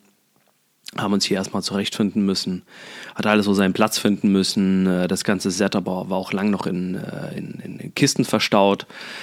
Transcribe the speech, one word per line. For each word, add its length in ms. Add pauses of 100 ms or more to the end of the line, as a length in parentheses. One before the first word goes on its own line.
(960)
haben 160
uns 140
hier 100
erstmal 260
zurechtfinden 640
müssen, 380 (500)
hat 140
alles 180
so 80
seinen 200
Platz 260
finden 320
müssen. 560
Äh, 220
das 160
ganze 260
Setup 340
war, 240
war 80
auch 140
lang 180
noch 160
in, 300
äh, 420
in, 240
in, 180
in 140
Kisten 300
verstaut. 640 (360)